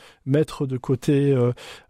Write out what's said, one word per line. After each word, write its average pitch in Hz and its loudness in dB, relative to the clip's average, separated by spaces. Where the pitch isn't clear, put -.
mettre 143 0
de 131 -4
côté, 139 0
euh, 123 2